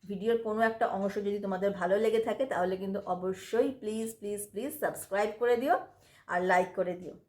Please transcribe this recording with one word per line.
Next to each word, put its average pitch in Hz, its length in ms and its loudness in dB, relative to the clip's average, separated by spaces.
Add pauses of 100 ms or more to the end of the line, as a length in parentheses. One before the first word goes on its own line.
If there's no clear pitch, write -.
ভিডিওর 202 320 0
কোনো 220 220 -2
একটা 226 260 2
অংশ 196 280 0
যদি 202 240 -2
তোমাদের 196 320 0
ভালো 185 280 2
লেগে 220 220 4
থাকে, 220 260 0
তাহলে 180 300 0
কিন্তু 196 300 -4
অবশ্যই 190 640 0
প্লিজ, 226 480 -6
প্লিজ, 208 220 -6 (100)
প্লিজ 254 300 -6
সাবস্ক্রাইব 202 580 -2
করে 240 180 4
দিও 294 220 4 (480)
আর 180 160 0
লাইক 185 320 4
করে 180 200 0
দিও। 175 200 -12 (140)